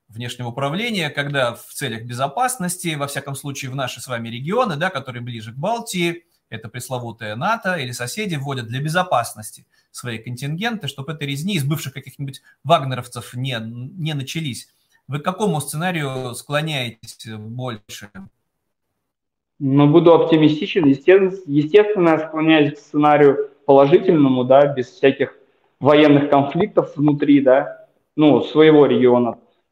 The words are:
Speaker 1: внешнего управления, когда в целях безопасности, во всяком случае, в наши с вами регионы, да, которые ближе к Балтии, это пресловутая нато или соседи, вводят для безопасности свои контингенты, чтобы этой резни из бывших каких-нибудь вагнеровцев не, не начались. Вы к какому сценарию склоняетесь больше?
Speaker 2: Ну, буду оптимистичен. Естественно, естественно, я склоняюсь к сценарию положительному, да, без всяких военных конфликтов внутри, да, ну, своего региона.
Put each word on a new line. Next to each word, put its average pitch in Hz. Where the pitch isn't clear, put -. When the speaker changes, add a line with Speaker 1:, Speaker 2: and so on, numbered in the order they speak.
Speaker 1:
внешнего 120
управления, 160
когда 139
в -
целях 117
безопасности, 170
во 139
всяком 139
случае, 139
в 131
наши 123
с -
вами 117
регионы, 160
да, 160
которые 123
ближе 117
к 120
Балтии, 175
это 110
пресловутая 117
нато 196
или 123
соседи, 165
вводят 135
для 127
безопасности 147
свои 113
контингенты, 147
чтобы 151
этой 151
резни 151
из 139
бывших 147
каких-нибудь -
вагнеровцев 131
не, 127
не 135
начались. 139
Вы 147
к -
какому 185
сценарию 143
склоняетесь 143
больше? 113
Speaker 2:
Ну, 143
буду 165
оптимистичен. 156
Естественно, 185
естественно, 170
я 156
склоняюсь 156
к -
сценарию 147
положительному, 139
да, 139
без 131
всяких -
военных 143
конфликтов 143
внутри, 143
да, 131
ну, 143
своего 151
региона. 123